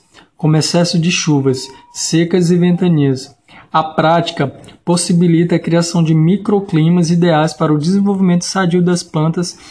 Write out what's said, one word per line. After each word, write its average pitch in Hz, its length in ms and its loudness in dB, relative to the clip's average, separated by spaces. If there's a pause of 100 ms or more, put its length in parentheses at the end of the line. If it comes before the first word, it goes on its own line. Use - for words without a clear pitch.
(360)
como 156 200 0
excesso 170 420 0
de 160 120 0
chuvas, 135 580 -2 (240)
secas 170 580 0
e 180 60 4
ventanias. 170 800 0 (340)
A 160 120 0
prática 160 640 0 (340)
possibilita 175 720 0
a 165 40 2
criação 170 440 0
de 160 120 2
microclimas 175 960 0
ideais 170 420 2
para 156 200 -2
o 151 60 0
desenvolvimento 190 680 0
sadio 180 380 -2
das 175 200 0
plantas, 165 560 -4 (120)